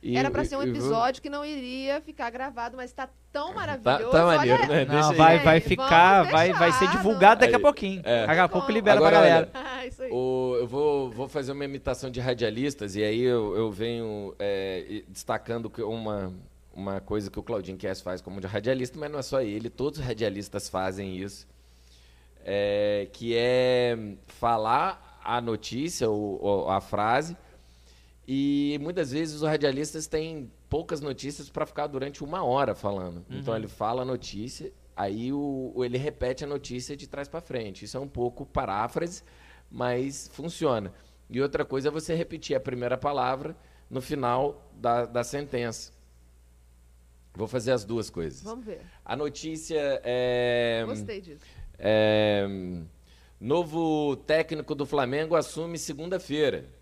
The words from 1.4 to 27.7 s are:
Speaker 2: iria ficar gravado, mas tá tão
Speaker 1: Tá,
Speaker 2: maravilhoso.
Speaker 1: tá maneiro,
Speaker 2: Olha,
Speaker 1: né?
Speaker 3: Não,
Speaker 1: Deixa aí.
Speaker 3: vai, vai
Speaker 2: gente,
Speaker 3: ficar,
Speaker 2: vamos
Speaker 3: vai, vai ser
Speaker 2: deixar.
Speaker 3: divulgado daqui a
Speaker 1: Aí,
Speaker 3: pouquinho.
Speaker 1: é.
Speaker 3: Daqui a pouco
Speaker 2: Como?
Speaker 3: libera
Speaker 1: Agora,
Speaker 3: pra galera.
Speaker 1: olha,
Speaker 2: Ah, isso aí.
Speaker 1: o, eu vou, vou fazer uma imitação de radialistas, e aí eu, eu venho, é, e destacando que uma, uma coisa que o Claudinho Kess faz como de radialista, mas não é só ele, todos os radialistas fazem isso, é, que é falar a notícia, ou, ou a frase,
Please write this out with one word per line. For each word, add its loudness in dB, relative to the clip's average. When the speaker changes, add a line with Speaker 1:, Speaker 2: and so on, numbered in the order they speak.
Speaker 2:
iria -6
ficar -10
gravado, -10
mas -12
tá -10
tão -6
Speaker 1:
Tá, -12
Speaker 2:
maravilhoso. -2
Speaker 1:
tá 8
maneiro, 6
Speaker 2:
Olha, 2
Speaker 1:
né? 4
Speaker 3:
Não, -2
Speaker 1:
Deixa 6
aí. 2
Speaker 3:
vai, 10
vai 8
Speaker 2:
gente, -2
Speaker 3:
ficar, 8
Speaker 2:
vamos 2
Speaker 3:
vai, 6
vai 6
ser 4
Speaker 2:
deixar. 4
Speaker 3:
divulgado 8
daqui 8
a 4
Speaker 1:
Aí, 2
Speaker 3:
pouquinho. 2
Speaker 1:
é. 4
Speaker 3:
Daqui 4
a 6
pouco 0
Speaker 2:
Como? 0
Speaker 3:
libera 8
Speaker 1:
Agora, 8
Speaker 3:
pra 10
galera. 6
Speaker 1:
olha, -8
Speaker 2:
Ah, -8
isso -10
aí. -6
Speaker 1:
o, 0
eu 0
vou, 0
vou -6
fazer -6
uma -6
imitação -6
de -8
radialistas, -2
e 0
aí 2
eu, 2
eu 0
venho, -6
é, -4
e -10
destacando -6
que -8
uma, -4
uma -6
coisa -6
que -10
o -8
Claudinho -6
Kess -6
faz -8
como -12
de -8
radialista, -4
mas -8
não -8
é -8
só -4
ele, -4
todos -6
os -6
radialistas -6
fazem -4
isso, -10
é, 0
que -4
é 2
falar -2
a -2
notícia, -4
ou, -2
ou 0
a 2
frase, -2